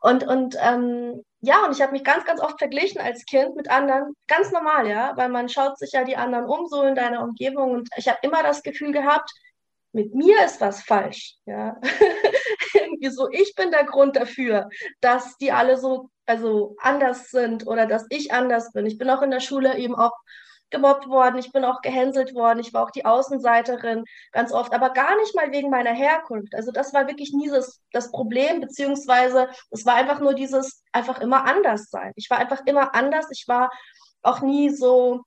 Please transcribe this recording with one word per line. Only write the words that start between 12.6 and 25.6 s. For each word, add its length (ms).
Irgendwie 360
so, 220
ich 240
bin 160
der 140
Grund 320
dafür, 500
dass 360
die 160
alle 240
so, 320
also 560
anders 480
sind 380
oder 180
dass 240
ich 240
anders 400
bin. 120
Ich 120
bin 120
auch 120
in 100
der 80
Schule 380
eben 180
auch 160
gemobbt 360
worden, 300
ich 140
bin 120
auch 180
gehänselt 520
worden, 260
ich 140
war 100
auch 80
die 140
Außenseiterin 1000
ganz 200
oft, 220
aber 160
gar 280
nicht 180
mal 160
wegen 180